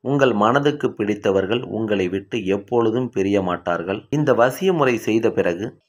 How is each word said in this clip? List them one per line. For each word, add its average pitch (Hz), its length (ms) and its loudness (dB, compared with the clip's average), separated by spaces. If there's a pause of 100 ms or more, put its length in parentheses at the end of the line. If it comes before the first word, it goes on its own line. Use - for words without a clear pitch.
உங்கள் 135 320 2
மனதுக்கு 139 600 2
பிடித்தவர்கள் 101 680 0
உங்களை 101 460 -2
விட்டு 98 360 -6
எப்பொழுதும் 110 640 -2
பிரிய 101 340 0
மாட்டார்கள். 87 680 -4
இந்த 139 240 2
வசிய 131 380 2
முறை 135 240 2
செய்த 110 340 0
பிறகு, 90 580 -4